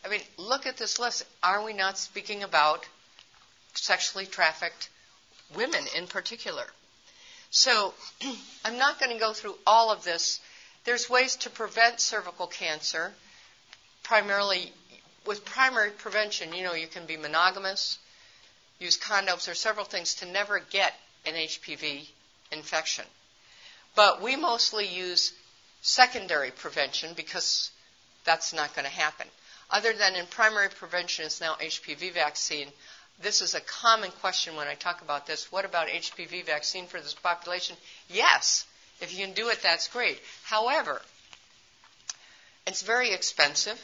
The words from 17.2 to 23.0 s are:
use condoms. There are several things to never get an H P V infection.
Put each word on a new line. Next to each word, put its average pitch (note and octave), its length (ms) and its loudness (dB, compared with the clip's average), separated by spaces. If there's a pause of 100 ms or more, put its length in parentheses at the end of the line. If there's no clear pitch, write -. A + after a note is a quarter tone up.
use F3 180 2
condoms. G3 480 0
There F3+ 80 -6
are E3 40 -6
several G#3+ 280 -2
things F3 320 -6
to F#3 100 -10
never G3+ 340 -2
get F#3 340 0 (320)
an D#3 80 -6
H D#3+ 260 -6
P D#3 140 -10
V C#3+ 340 -8 (440)
infection. D#3 520 -4 (920)